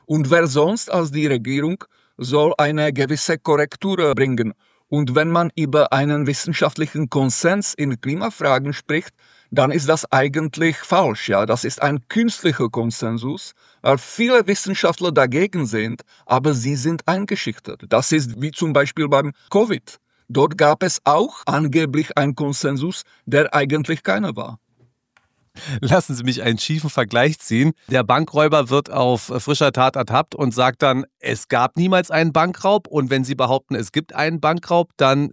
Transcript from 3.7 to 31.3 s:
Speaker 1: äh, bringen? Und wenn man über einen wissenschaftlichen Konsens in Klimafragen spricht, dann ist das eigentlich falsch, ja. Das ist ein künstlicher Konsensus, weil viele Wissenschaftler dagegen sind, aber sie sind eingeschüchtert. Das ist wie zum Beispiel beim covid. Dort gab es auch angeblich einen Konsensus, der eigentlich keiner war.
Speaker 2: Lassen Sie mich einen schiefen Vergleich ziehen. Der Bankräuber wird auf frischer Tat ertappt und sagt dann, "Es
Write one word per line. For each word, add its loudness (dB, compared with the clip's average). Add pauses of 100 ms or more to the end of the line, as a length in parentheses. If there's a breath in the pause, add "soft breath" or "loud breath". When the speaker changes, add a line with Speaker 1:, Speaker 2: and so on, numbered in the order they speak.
Speaker 1:
äh, 2
bringen? 0 (360)
Und 0
wenn 2
man 2
über 2
einen 0
wissenschaftlichen -2
Konsens 0
in -4
Klimafragen -2
spricht, -6 (360 soft breath)
dann 2
ist -2
das 0
eigentlich 0
falsch, 0
ja. 2
Das 0
ist -6
ein -2
künstlicher 0
Konsensus, -6 (280 soft breath)
weil 2
viele 0
Wissenschaftler -2
dagegen 2
sind, -4 (240 soft breath)
aber 2
sie -2
sind -4
eingeschüchtert. -6
Das 2
ist -2
wie -4
zum -2
Beispiel 0
beim 2 (180 soft breath)
covid. -2 (300)
Dort 2
gab 4
es -2
auch 0
angeblich 0
einen 0
Konsensus, -4 (220 soft breath)
der 2
eigentlich 0
keiner -2
war. -12 (1200 loud breath)
Speaker 2:
Lassen 2
Sie -8
mich -2
einen 0
schiefen -4
Vergleich 0
ziehen. 0 (160 soft breath)
Der 2
Bankräuber 2
wird 0
auf 0
frischer 0
Tat 2
ertappt -2
und -2
sagt 0
dann, 2 (140)
"Es -6